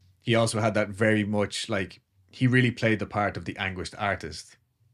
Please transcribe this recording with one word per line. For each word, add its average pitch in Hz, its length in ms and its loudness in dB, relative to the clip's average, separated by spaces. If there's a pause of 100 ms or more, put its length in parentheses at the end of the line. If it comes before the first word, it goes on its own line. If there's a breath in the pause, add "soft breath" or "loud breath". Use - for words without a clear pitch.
(200)
He 117 140 0
also 113 260 2
had 107 140 2
that 104 140 0
very 107 360 2
much, 104 440 -2
like, 98 320 -4 (300)
he - 160 0
really 123 240 4
played 113 280 2
the 101 80 -6
part 101 300 -2
of 87 80 -10
the 90 120 -8
anguished 92 420 -6
artist. 92 580 -6 (380)